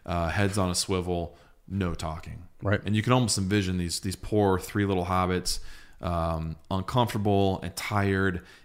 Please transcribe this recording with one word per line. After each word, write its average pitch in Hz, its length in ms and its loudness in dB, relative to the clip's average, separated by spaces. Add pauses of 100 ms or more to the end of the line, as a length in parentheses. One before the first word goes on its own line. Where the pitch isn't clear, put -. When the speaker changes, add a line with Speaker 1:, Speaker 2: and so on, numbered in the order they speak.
Speaker 1:
uh, 85 240 -2
heads 98 280 0
on 92 120 2
a 87 60 -2
swivel, 90 600 -2 (320)
no 92 260 -2
talking. 80 500 -8 (180)
Speaker 2:
Right. 101 240 0
Speaker 1:
And 101 100 2
you 107 60 2
can 123 120 2
almost 123 240 4
envision 95 400 2
these, 87 220 -2
these 92 160 -4
poor 101 440 2
three 101 260 -2
little 92 200 0
hobbits, 92 540 0 (420)
um, 82 540 -2 (160)
uncomfortable 98 920 2
and 90 120 -6
tired 98 640 0 (240)